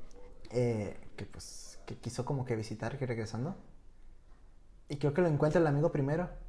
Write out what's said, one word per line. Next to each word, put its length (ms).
eh, 460
que, 100
pues, 600
que 120
quiso 280
como 200
que 100
visitar, 420
que 80
regresando. 500
Y 80
creo 160
que 80
lo 60
encuentra 340
el 60
amigo 240
primero 380